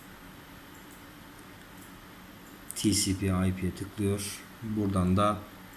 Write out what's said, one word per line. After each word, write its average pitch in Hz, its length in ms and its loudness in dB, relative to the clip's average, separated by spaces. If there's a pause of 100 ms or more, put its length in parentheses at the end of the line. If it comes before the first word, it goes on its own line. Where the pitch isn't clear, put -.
(2750)
T 104 180 4
C 92 240 4
P 98 80 2
I 92 300 6
P'ye 92 200 0
tıklıyor. 101 680 0 (220)
Buradan 98 540 4
da 104 240 6 (360)